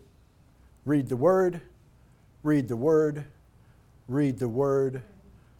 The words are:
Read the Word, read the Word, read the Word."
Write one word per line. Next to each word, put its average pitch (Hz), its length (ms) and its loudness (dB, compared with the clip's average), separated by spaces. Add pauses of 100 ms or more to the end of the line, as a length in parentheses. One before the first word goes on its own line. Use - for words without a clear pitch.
(840)
Read 139 240 0
the 127 80 -4
Word, 175 440 2 (840)
read 147 240 2
the 120 80 -4
Word, 151 480 0 (840)
read 135 320 -2
the 127 100 -2
Word." 135 540 0 (580)